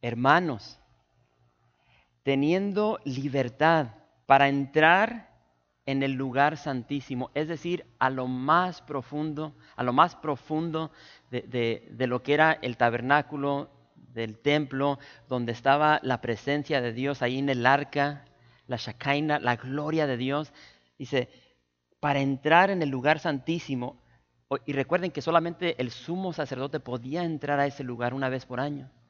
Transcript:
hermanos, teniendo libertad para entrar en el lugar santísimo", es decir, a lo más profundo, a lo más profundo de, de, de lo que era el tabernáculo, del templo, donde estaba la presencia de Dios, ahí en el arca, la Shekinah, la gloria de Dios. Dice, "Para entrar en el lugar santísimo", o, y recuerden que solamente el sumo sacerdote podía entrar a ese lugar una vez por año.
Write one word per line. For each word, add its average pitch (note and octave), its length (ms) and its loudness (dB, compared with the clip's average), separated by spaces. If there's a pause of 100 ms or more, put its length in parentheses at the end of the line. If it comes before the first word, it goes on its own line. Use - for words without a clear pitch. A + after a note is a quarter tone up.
hermanos, B2+ 800 0 (1400)
teniendo F#3 800 0
libertad C3+ 840 0 (380)
para C#3 220 8
entrar D#3+ 840 2 (560)
en C3+ 160 0
el C3+ 100 0
lugar C3+ 440 2
santísimo", C3 800 -6
es D3+ 140 -2
decir, F3 380 -6 (120)
a C3 120 2
lo C3 160 -4
más D3+ 560 0
profundo, D3+ 720 -8 (220)
a A#2+ 60 -4
lo B2 100 0
más D#3+ 240 4
profundo D#3 760 -6 (400)
de, B2 120 -6
de, A#2 500 -4
de A#2+ 140 -4
lo A#2+ 160 -2
que C#3+ 120 0
era D#3 260 4
el B2 160 -6
tabernáculo, C#3 920 0 (240)
del A2+ 440 -8
templo, C#3 600 0 (300)
donde A#2+ 240 -2
estaba C#3+ 500 4
la B2 180 0
presencia C#3 640 -2
de A#2+ 100 -2
Dios, C3 300 -4
ahí B2+ 160 0
en C#3 100 -2
el B2 160 0
arca, C#3+ 600 2 (400)
la B2 100 -6
Shekinah, C#3+ 640 -2
la A#2+ 180 0
gloria D3 500 -2
de C3 120 -2
Dios. C#3 340 -4 (460)
Dice, B2+ 320 -2 (680)
"Para C#3+ 220 0
entrar D3+ 500 4
en F#3 120 -2
el C#3+ 80 -2
lugar C3+ 300 2
santísimo", C#3 840 -6 (460)
o, F3+ 180 -2
y - 80 -6
recuerden E3+ 380 -2
que C#3+ 100 -8
solamente E3+ 580 0
el B2+ 100 -2
sumo F3+ 440 -6
sacerdote C#3 440 -6
podía B2+ 460 -6
entrar D3 340 -4
a C#3+ 80 2
ese C#3 180 -6
lugar A#2+ 280 -4
una C3+ 160 -4
vez B2+ 160 -6
por B2 160 -8
año. C#3 300 -6 (200)